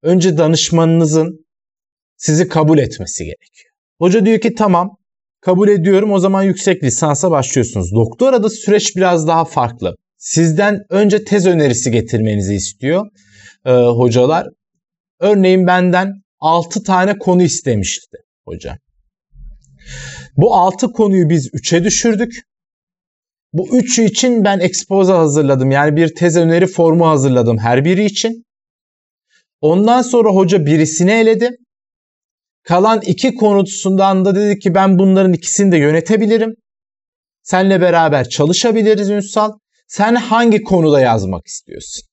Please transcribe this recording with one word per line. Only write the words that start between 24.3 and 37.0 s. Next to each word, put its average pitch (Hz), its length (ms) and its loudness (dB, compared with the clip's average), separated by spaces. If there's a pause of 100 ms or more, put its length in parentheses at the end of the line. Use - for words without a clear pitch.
ben 196 140 0
ekspoze 185 540 0
hazırladım. 143 580 2
Yani 147 260 0
bir 160 180 0
tez 170 220 0
öneri 170 300 2
formu 170 420 2
hazırladım 127 500 2
her 120 260 0
biri 185 200 0
için. 226 400 -6 (1160)
Ondan 208 420 2
sonra 240 260 2
hoca 185 380 2
birisini 156 440 2
eledi. 220 400 2 (1120)
Kalan 202 440 0
iki 247 280 -2
konusundan 196 920 0
da 196 100 2
dedi 202 240 0
ki, 196 160 -2
"Ben 190 240 4
bunların 190 340 4
ikisini 190 400 0
de 170 40 2
yönetebilirim. 214 800 0 (880)